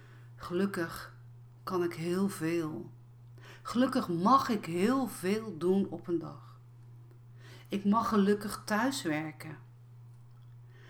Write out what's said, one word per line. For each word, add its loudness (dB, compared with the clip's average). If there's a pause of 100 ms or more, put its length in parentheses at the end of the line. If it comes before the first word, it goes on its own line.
(360)
"Gelukkig -4 (480)
kan -2
ik -2
heel 0
veel. -4 (720)
Gelukkig 0
mag 4
ik 0
heel 2
veel -4
doen 2
op -10
een 0
dag. -12 (1080)
Ik -4
mag 4
gelukkig 2
thuiswerken. -2 (1300)